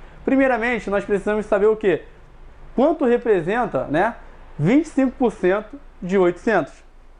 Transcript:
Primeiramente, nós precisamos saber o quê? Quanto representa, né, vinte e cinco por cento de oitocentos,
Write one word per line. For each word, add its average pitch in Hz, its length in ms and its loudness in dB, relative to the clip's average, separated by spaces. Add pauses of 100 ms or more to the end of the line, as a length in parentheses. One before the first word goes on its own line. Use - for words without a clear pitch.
(240)
Primeiramente, 247 640 0
nós 196 160 -2
precisamos 208 420 -2
saber 202 200 2
o 220 100 2
quê? 185 280 0 (720)
Quanto 311 280 2
representa, 214 840 0
né, 165 280 0 (440)
vinte 240 280 2
e - 20 -16
cinco 262 300 0
por 240 140 0
cento 208 460 -2 (220)
de 185 160 -4
oitocentos, 180 560 0 (480)